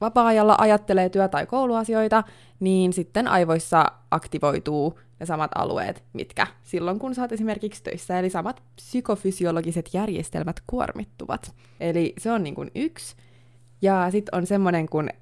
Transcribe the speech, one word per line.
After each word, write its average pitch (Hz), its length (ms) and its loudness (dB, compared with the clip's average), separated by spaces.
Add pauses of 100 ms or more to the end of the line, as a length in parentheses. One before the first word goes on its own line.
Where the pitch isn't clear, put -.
vapaa-ajalla 220 580 6
ajattelee 208 500 4
työ- 190 200 2
tai 156 180 -2
kouluasioita, 226 800 2 (360)
niin 185 320 4
sitten 202 360 -2
aivoissa 165 560 4 (260)
aktivoituu 147 880 -2 (220)
ne 170 60 -10
samat 156 280 -4
alueet, - 580 -4
mitkä - 340 -4 (160)
silloin, 180 360 -4
kun 262 160 -8
sä 247 80 -4
oot 240 100 -6
esimerkiksi 214 500 -6
töissä, - 360 -6
eli 185 120 0
samat 185 320 -6 (140)
psykofysiologiset 175 1160 -2
järjestelmät 170 720 -4
kuormittuvat. - 880 -8 (260)
Eli 170 380 -2
se 226 140 -4
on 220 100 0
niin 143 120 -6
kuin 143 200 -10
yksi. - 420 -8 (640)
Ja 185 280 2
sit 208 220 0
on 175 140 -2
semmonen 175 420 2
kuin 151 220 -2 (120)